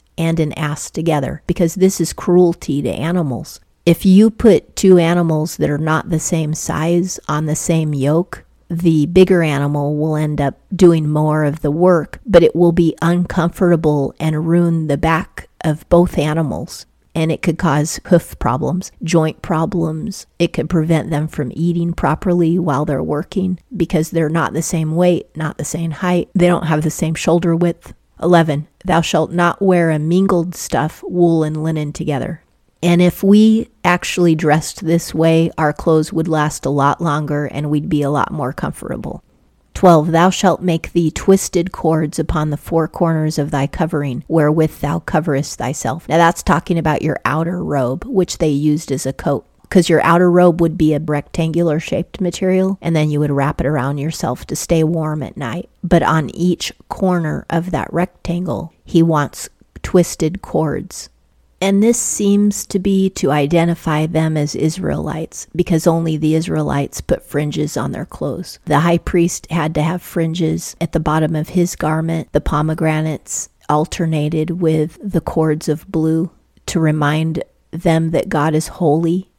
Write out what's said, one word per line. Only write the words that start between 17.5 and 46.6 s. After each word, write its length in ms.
cause 420
hoof 300
problems, 540
joint 380
problems. 880
It 140
could 160
prevent 400
them 200
from 260
eating 400
properly 640
while 260
they're 180
working 560
because 360
they're 180
not 240
the 80
same 360
weight, 380
not 220
the 80
same 280
height. 420
They 120
don't 200
have 160
the 80
same 240
shoulder 420
width. 380
Eleven, 440
thou 160
shalt 320
not 300
wear 280
a 80
mingled 560
stuff, 520
wool 360
and 200
linen 280
together. 520
And 180
if 220
we 480
actually 520
dressed 500
this 300
way, 420
our 160
clothes 400
would 160
last 380
a 40
lot 300
longer 460
and 240
we'd 180
be 140
a 80
lot 200
more 220
comfortable. 680
Twelve, 380
thou 180
shalt 320
make 320
thee 160
twisted 600
cords 480
upon 300
the 80
four 320
corners 500
of 120
thy 160
covering, 600
wherewith 540
thou 200
coverest 580
thyself. 500
Now 80
that's 260
talking 360